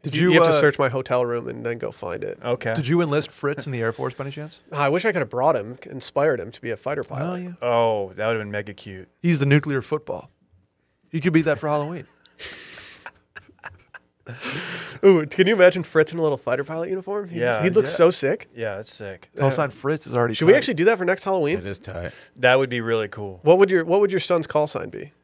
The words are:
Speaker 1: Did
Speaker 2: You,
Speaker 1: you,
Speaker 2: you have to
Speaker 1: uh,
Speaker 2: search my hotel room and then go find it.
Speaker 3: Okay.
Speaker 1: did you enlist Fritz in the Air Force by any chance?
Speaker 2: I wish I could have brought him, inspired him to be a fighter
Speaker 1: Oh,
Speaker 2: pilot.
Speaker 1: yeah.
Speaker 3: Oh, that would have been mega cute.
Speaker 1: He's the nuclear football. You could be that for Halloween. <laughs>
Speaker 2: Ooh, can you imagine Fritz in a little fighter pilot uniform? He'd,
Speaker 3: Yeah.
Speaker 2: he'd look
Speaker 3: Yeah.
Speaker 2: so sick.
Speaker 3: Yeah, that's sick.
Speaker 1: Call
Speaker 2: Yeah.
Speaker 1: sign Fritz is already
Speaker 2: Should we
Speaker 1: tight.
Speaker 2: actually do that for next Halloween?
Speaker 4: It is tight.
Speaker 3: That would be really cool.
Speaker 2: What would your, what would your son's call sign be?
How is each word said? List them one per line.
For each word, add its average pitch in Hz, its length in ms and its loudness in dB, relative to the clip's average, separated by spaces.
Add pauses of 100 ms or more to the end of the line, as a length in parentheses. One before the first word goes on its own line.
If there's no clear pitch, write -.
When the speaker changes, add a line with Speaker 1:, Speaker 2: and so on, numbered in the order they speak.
Speaker 1:
Did 135 120 -8
Speaker 2:
You, 160 80 2
Speaker 1:
you, 180 100 4
Speaker 2:
you 170 100 8
have 165 80 6
to 156 60 4
Speaker 1:
uh, 147 40 4
Speaker 2:
search 147 160 4
my 135 120 2
hotel 127 360 0
room 120 220 -4
and 120 180 -10
then 117 120 -4
go 113 140 -8
find - 320 -10
it. 101 200 -10
Speaker 3:
Okay. 120 320 -4
Speaker 1:
did 127 120 -4
you 170 140 2
enlist 151 300 -2
Fritz 147 340 -6
in 143 60 -8
the 123 100 -4
Air 113 120 0
Force 131 200 -8
by 135 120 -10
any 139 60 -10
chance? 151 280 -16 (120)
Speaker 2:
I 143 180 0
wish 180 160 0
I 220 80 2
could - 80 -2
have 113 80 -4
brought 135 260 0
him, 113 280 -8
inspired 139 560 -2
him 101 120 -10
to - 100 -20
be 123 100 -8
a 104 60 -6
fighter 143 320 -6
Speaker 1:
Oh, - 60 -12
Speaker 2:
pilot. 175 280 -6
Speaker 1:
yeah. 180 80 -12 (100)
Speaker 3:
Oh, 113 540 2
that 104 120 -4
would 117 80 0
have 110 60 -4
been 104 100 -10
mega 104 220 -8
cute. 95 340 -16 (140)
Speaker 1:
He's 170 180 2
the 139 60 2
nuclear 139 360 2
football. - 480 -8 (840)
You 160 100 -4
could 165 120 0
be 160 100 6
that 151 160 0
for 151 100 -4
Halloween. 147 420 -4
<laughs> - 40 -20 (3000)
Speaker 2:
Ooh, 175 200 8
can 180 220 2
you 220 60 4
imagine 180 300 6
Fritz 156 300 2
in 170 60 -6
a - 20 0
little 147 160 2
fighter 131 260 -2
pilot 165 260 -6
uniform? 190 400 -6
He'd, 113 120 -8
Speaker 3:
Yeah. 120 200 0
Speaker 2:
he'd 180 140 2
look 220 100 6
Speaker 3:
Yeah. 135 60 -4
Speaker 2:
so 170 180 6
sick. 147 460 -2
Speaker 3:
Yeah, 110 220 -6
that's 110 160 -12
sick. 98 420 -14
Speaker 1:
Call 135 120 2
Speaker 2:
Yeah. 135 60 2
Speaker 1:
sign 143 160 -2
Fritz 143 380 -6
is 120 60 -10
already 120 200 2
Speaker 2:
Should 160 120 -2
we 190 80 8
Speaker 1:
tight. 277 60 8
Speaker 2:
actually 240 160 -2
do 160 100 0
that 226 120 4
for 180 80 -4
next 185 200 -2
Halloween? 180 320 0
Speaker 4:
It 92 100 -8
is 98 120 -8
tight. 87 340 -10 (240)
Speaker 3:
That 127 200 6
would 135 120 2
be 123 100 -4
really 113 300 -2
cool. 98 340 -12
Speaker 2:
What 165 140 8
would 196 120 6
your, 175 140 4
what 170 160 2
would 202 120 4
your 185 100 0
son's 165 260 0
call 151 200 0
sign - 220 -8
be? - 220 -14 (120)